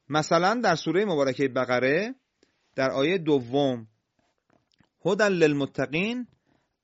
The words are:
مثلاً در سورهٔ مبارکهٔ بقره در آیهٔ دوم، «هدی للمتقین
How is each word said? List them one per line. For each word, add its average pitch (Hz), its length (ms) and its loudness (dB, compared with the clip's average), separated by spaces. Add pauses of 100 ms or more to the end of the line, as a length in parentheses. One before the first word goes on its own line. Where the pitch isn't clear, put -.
مثلاً 170 540 2
در 185 120 2
سورهٔ 165 300 0
مبارکهٔ 139 420 0
بقره 131 680 -2 (600)
در 131 160 -2
آیهٔ 147 260 0
دوم، 131 680 0 (1200)
«هدی 196 180 0
للمتقین 165 1040 0 (560)